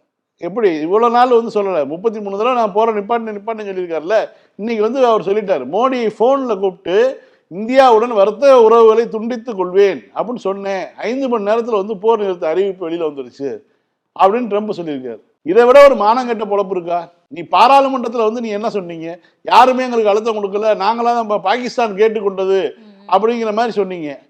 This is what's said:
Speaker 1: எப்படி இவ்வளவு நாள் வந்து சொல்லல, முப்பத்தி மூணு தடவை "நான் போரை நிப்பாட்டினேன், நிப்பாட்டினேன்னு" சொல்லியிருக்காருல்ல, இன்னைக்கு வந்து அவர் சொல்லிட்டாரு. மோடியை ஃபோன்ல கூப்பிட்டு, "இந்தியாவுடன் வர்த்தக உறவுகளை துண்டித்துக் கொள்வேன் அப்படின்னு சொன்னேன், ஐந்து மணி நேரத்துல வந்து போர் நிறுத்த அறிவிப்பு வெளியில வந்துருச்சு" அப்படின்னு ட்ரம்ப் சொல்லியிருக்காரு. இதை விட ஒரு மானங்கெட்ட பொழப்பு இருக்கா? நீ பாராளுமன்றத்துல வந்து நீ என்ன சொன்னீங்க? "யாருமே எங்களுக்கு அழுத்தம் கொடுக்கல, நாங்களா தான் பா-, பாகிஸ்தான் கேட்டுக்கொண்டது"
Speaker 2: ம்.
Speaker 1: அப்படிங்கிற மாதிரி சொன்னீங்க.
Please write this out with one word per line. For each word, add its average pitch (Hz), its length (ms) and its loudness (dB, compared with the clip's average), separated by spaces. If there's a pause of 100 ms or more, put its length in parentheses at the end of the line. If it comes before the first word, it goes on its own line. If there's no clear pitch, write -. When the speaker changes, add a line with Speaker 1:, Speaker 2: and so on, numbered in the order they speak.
(380)
Speaker 1:
எப்படி 175 420 -2
இவ்வளவு 214 320 0
நாள் 240 300 2
வந்து 214 220 -4
சொல்லல, 170 240 -2
முப்பத்தி 208 340 -6
மூணு 196 160 -8
தடவை 247 200 -2
"நான் 220 140 0
போரை 220 220 0
நிப்பாட்டினேன், 214 460 -6
நிப்பாட்டினேன்னு" 214 320 -10
சொல்லியிருக்காருல்ல, 180 580 -4 (260)
இன்னைக்கு 214 280 -4
வந்து 254 220 0
அவர் 220 160 2
சொல்லிட்டாரு. 185 480 -2
மோடியை 240 360 -2 (140)
ஃபோன்ல 247 400 0
கூப்பிட்டு, 196 640 -2 (320)
"இந்தியாவுடன் 240 580 4
வர்த்தக 220 480 4
உறவுகளை 226 420 6
துண்டித்துக் 220 520 -8
கொள்வேன் 180 480 0 (120)
அப்படின்னு 196 200 -6
சொன்னேன், 196 500 -6 (120)
ஐந்து 247 320 -4
மணி 226 140 -2
நேரத்துல 233 280 -2
வந்து 208 260 -4
போர் 220 220 0
நிறுத்த 180 280 -4
அறிவிப்பு 185 420 -4
வெளியில - 40 -8
வந்துருச்சு" 139 680 -8 (600)
அப்படின்னு 202 320 2
ட்ரம்ப் 208 300 -4
சொல்லியிருக்காரு. 131 380 -8 (220)
இதை 208 240 4
விட 269 180 8
ஒரு 277 120 8
மானங்கெட்ட 220 500 0
பொழப்பு 196 240 -2
இருக்கா? 175 400 -6 (180)
நீ 170 140 -14
பாராளுமன்றத்துல 247 840 2
வந்து 226 180 -2
நீ 226 80 -6
என்ன 208 200 -4
சொன்னீங்க? 170 500 -8 (220)
"யாருமே 247 420 4
எங்களுக்கு 233 260 0
அழுத்தம் 214 340 0
கொடுக்கல, 202 220 -2
நாங்களா 214 380 0
தான் 233 260 0
பா-, 202 120 -2
பாகிஸ்தான் 226 540 -2
கேட்டுக்கொண்டது" 190 840 0
Speaker 2:
ம். - 340 -16
Speaker 1:
அப்படிங்கிற 220 420 0
மாதிரி 226 180 -2
சொன்னீங்க. 180 480 -6 (100)